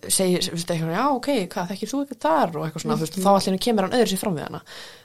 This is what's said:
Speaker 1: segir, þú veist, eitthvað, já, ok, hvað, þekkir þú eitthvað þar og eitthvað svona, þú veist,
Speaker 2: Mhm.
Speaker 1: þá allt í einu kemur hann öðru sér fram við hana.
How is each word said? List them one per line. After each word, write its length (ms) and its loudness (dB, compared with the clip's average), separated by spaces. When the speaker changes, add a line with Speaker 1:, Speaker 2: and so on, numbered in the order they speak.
Speaker 1:
segir, 320 4
þú 80 -4
veist, 160 -6
eitthvað, 280 -2
já, 100 2
ok, 140 -2
hvað, 240 -4
þekkir 200 -6
þú 120 -2
eitthvað 200 -8
þar 340 2
og 80 -4
eitthvað 180 -6
svona, 140 0
þú 80 -2
veist, 120 -6
Speaker 2:
Mhm. 60 0
Speaker 1:
þá 100 6
allt 140 4
í 40 2
einu 80 0
kemur 240 2
hann 160 -2
öðru 120 4
sér 80 -2
fram 160 -2
við 80 -4
hana. 180 -10